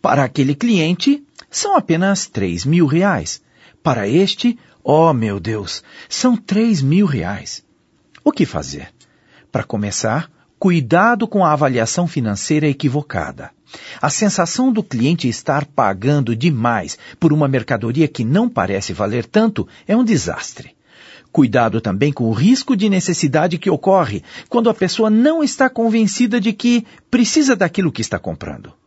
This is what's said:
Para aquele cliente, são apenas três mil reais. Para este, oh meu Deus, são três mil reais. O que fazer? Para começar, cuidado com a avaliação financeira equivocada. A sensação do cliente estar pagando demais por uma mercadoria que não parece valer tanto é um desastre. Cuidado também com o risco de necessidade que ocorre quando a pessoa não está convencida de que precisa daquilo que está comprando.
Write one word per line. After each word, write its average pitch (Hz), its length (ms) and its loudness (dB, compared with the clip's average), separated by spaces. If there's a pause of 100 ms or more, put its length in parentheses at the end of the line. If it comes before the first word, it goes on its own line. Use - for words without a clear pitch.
Para 135 240 2
aquele 135 300 -2
cliente, 202 680 0 (260)
são 403 260 -2
apenas 190 500 0
três 90 380 -4
mil 165 220 4
reais. 160 560 -2 (400)
Para 110 260 -2
este, 196 500 0 (240)
oh 160 300 4
meu 110 260 -2
Deus, 107 440 -8 (260)
são 247 280 0
três 208 460 0
mil 175 240 4
reais. 101 580 -6 (580)
O 294 100 2
que - 140 0
fazer? 71 460 -10 (580)
Para - 140 -4
começar, 110 640 -4 (280)
cuidado 185 680 2
com 196 160 0
a 151 80 2
avaliação 135 540 0
financeira 147 600 -2
equivocada. 135 840 -4 (500)
A - 80 -2
sensação 214 640 0
do 214 100 0
cliente 135 460 0
estar 143 380 -2
pagando 117 680 0
demais 117 600 -2 (220)
por 156 140 2
uma 151 160 2
mercadoria 123 600 0
que - 160 -4
não 185 240 2
parece 98 440 -2
valer 104 340 -4
tanto 214 400 0 (200)
é 208 100 2
um 247 80 2
desastre. - 720 -4 (560)
Cuidado 113 480 2
também 107 320 -2
com 127 120 -4
o 113 80 0
risco 220 440 2
de 208 120 0
necessidade 170 680 0
que - 100 -2
ocorre 156 540 0 (260)
quando 233 220 2
a - 40 0
pessoa 214 360 0
não 294 320 4
está 269 260 0
convencida 226 720 0
de 220 120 0
que 240 340 0 (240)
precisa 254 460 2
daquilo 175 340 0
que - 100 -10
está 104 180 -4
comprando. 76 540 -10 (140)